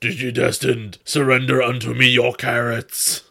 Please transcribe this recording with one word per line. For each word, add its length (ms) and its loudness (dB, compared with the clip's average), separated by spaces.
Digidestined, 1040 -2
surrender 580 2
unto 320 -2
me 160 4
your 240 2
carrots. 960 -4